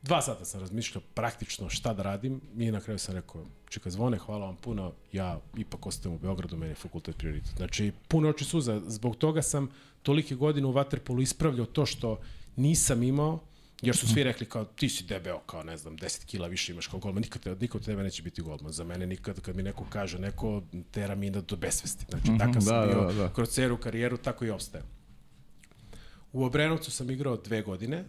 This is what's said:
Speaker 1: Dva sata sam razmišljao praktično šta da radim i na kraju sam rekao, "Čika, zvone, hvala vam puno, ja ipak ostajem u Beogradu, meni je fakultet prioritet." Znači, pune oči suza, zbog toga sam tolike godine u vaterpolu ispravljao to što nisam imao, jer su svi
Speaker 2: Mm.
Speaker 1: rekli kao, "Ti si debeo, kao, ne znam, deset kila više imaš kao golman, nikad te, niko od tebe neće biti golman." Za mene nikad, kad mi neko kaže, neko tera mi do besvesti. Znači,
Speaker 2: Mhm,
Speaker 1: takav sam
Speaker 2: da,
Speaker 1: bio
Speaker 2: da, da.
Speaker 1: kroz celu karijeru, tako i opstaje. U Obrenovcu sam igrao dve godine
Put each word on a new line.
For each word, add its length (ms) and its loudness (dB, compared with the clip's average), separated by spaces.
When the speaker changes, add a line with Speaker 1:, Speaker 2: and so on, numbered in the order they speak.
Speaker 1:
Dva 200 4
sata 240 -4
sam 160 -8
razmišljao 400 -4
praktično 560 -4
šta 240 0
da 100 -2
radim 380 -2
i 140 2
na 80 0
kraju 200 -4
sam 160 -4
rekao, 300 -8
"Čika, 200 -6
zvone, 280 2
hvala 280 -6
vam 120 -8
puno, 340 -4
ja 280 -2
ipak 280 -8
ostajem 300 -4
u 40 -8
Beogradu, 380 -4
meni 140 -4
je 60 -6
fakultet 400 -8
prioritet." 400 -4
Znači, 340 0
pune 220 6
oči 160 2
suza, 360 2
zbog 340 -2
toga 260 4
sam 280 0
tolike 320 4
godine 320 4
u 40 4
vaterpolu 500 2
ispravljao 440 2
to 200 2
što 340 -2
nisam 480 6
imao, 360 4
jer 160 4
su 100 4
svi 140 8
Speaker 2:
Mm. 20 6
Speaker 1:
rekli 220 0
kao, 200 -4
"Ti 240 0
si 140 -4
debeo, 360 -4
kao, 240 -10
ne 140 -8
znam, 200 -12
deset 280 -6
kila 220 -4
više 240 -4
imaš 160 -8
kao 120 -6
golman, 220 -2
nikad 200 -6
te, 140 -4
niko 220 -2
od 80 -4
tebe 180 -2
neće 180 -4
biti 200 -8
golman." 300 -8
Za 120 -6
mene 240 -4
nikad, 340 -6
kad 140 -6
mi 80 -2
neko 220 -4
kaže, 340 -4
neko 420 -2
tera 240 -2
mi 160 0
do 240 -4
besvesti. 540 -2
Znači, 180 0
Speaker 2:
Mhm, 100 6
Speaker 1:
takav 240 6
sam 180 6
Speaker 2:
da, 80 6
Speaker 1:
bio 160 6
Speaker 2:
da, 100 4
da. 160 2
Speaker 1:
kroz 200 0
celu 280 2
karijeru, 400 0
tako 280 -2
i 40 0
opstaje. 340 -6
U 100 4
Obrenovcu 480 2
sam 180 -4
igrao 280 0
dve 240 0
godine 480 -4